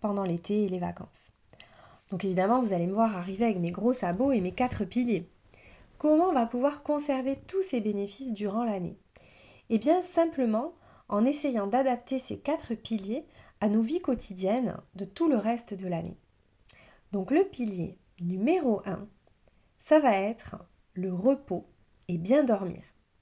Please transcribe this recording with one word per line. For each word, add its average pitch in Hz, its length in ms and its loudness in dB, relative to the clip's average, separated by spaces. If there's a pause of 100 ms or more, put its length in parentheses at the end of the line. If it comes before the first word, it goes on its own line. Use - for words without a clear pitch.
pendant 202 240 -2
l'été 185 400 0
et 196 40 0
les 185 100 -4
vacances. - 520 -8 (800)
Donc 185 140 -4
évidemment, 196 360 4
vous 214 140 0
allez 170 120 0
me 185 60 -2
voir 220 240 2
arriver 190 300 -2
avec 208 120 0
mes 175 120 0
gros 208 240 0
sabots 208 380 0
et 220 100 2
mes 180 100 -2
quatre 247 320 -2
piliers. 214 420 0 (720)
Comment 302 280 4
on 370 100 2
va 240 100 4
pouvoir 254 380 0
conserver 277 540 -2 (100)
tous 381 160 -2
ces 254 180 -2
bénéfices 208 540 -4
durant 202 300 -2
l'année ? 196 340 -4 (720)
Eh 226 80 4
bien, 311 240 4
simplement 294 720 0 (340)
en 208 160 2
essayant 262 420 0
d'adapter 254 520 0
ces 208 200 -6
quatre 294 360 -4
piliers 220 500 -6 (360)
à 214 80 2
nos 214 140 4
vies 294 180 -2
quotidiennes 190 760 -2 (180)
de 190 120 -8
tout 320 220 0
le 277 100 4
reste 233 340 -2
de 190 140 -8
l'année. 170 300 -4 (960)
Donc 190 180 -4
le 339 140 4
pilier 214 520 -6 (240)
numéro 214 640 0
un, 202 220 -8 (720)
ça - 200 4
va 277 140 6
être 202 440 -2 (360)
le 185 200 -4
repos 196 540 0 (420)
et 175 100 -2
bien 240 260 4
dormir. 196 380 0 (400)